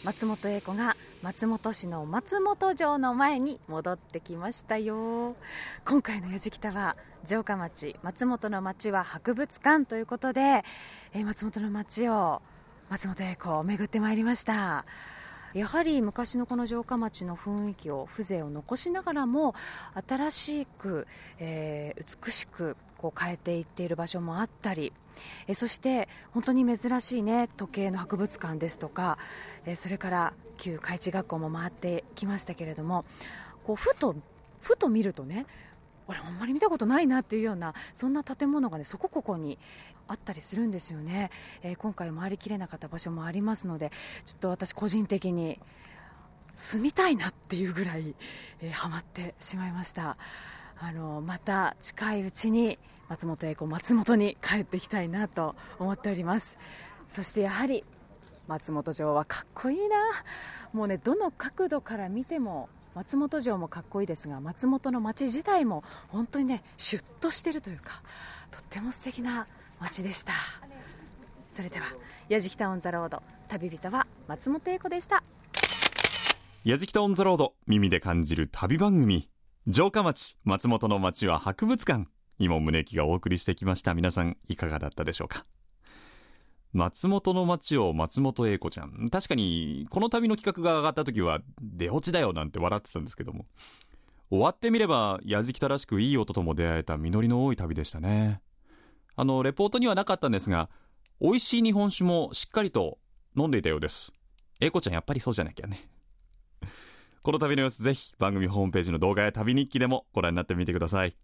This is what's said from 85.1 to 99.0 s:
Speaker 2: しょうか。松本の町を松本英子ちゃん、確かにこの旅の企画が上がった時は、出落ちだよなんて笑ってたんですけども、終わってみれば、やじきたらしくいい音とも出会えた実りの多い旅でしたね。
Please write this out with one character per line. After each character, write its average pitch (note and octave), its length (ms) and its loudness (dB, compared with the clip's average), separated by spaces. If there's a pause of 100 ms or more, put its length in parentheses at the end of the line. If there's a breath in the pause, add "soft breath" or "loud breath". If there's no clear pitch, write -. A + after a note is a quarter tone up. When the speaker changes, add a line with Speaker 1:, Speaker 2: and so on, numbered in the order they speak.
Speaker 2:
し - 80 -6
ょ - 40 -4
う - 20 -12
か。 - 180 -10 (1300 soft breath)
松 F2 340 2
本 F#3+ 280 4
の F#3 100 4
町 E3+ 320 2
を F#2 160 4
松 D#2+ 260 0
本 B2 280 2
英 G2+ 100 2
子 - 140 -4
ち - 80 -10
ゃ D2+ 60 -10
ん、 A2 260 -6
確 - 180 0
か D3 60 2
に E2 560 0
こ F#3 80 0
の A3+ 100 2
旅 A#3 180 2
の G#3+ 80 4
企 F3+ 280 -2
画 F3 40 4
が D#3+ 120 6
上 D3 40 2
が D#3 60 4
っ D3 40 -2
た D3+ 120 0
時 A2+ 160 0
は、 D#2+ 180 2 (220)
出 F2+ 300 -2
落 D3+ 120 0
ち F3 80 -2
だ F3 80 4
よ G#2+ 140 2
な D#2 100 -2
ん D#2 60 -4
て - 80 -8
笑 F2+ 220 2
っ - 20 -6
て - 100 -20
た E2+ 80 -6
ん D#2 40 -6
で - 80 -8
す - 40 -16
け - 80 -10
ど - 80 -8
も、 - 140 -10 (840 loud breath)
終 F#2+ 80 6
わ D3 120 6
っ - 60 -10
て A#3 140 2
み A3+ 80 4
れ G#3+ 80 4
ば、 G#2+ 360 4
や G#2 200 2
じ B2+ 100 -2
き - 60 -6
た C#3+ 80 2
ら C#3 100 2
し - 80 -6
く G2+ 160 2
い C3 100 4
い C#3 60 4
音 G#2 160 2
と G2+ 80 2
も D#2+ 140 2
出 E2+ 120 2
会 E2 120 2
え D#2 40 -2
た D#2 140 -2
実 E2+ 240 2
り A#2 60 4
の B2 180 4
多 C3+ 80 2
い - 20 0
旅 E2 200 -4
で D#2 80 -2
し - 80 -6
た E2 80 -8
ね。 G#2 420 2 (720 soft breath)